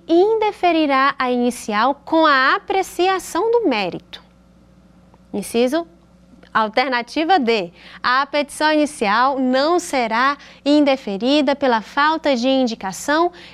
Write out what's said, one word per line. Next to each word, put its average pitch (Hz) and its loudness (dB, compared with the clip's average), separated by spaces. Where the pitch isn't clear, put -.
indeferirá 339 2
a 254 -2
inicial 240 -2
com 320 2
a 277 4
apreciação 381 -2
do 466 2
mérito. 190 -4
Inciso, 247 -2
alternativa 254 -2
D. 220 0
A 262 0
petição 294 -2
inicial 262 0
não 269 0
será 254 -2
indeferida 277 2
pela 247 0
falta 302 0
de 240 -2
indicação 269 -2